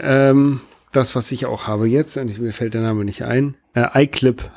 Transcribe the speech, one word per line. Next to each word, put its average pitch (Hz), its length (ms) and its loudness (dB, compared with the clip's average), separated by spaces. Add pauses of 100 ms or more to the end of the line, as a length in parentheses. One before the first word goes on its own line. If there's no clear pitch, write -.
ähm, 139 600 4 (300)
das, 131 240 0
was 123 160 -4
ich 127 160 -6
auch - 200 -6
habe 110 200 0
jetzt, 143 300 0
und 131 120 -6
ich, 104 100 -10
mir 117 140 -6
fällt 113 220 -6
der 117 60 -2
Name 107 240 -2
nicht 101 180 -8
ein, 131 320 -2 (180)
äh, 123 300 2
iClip 131 540 0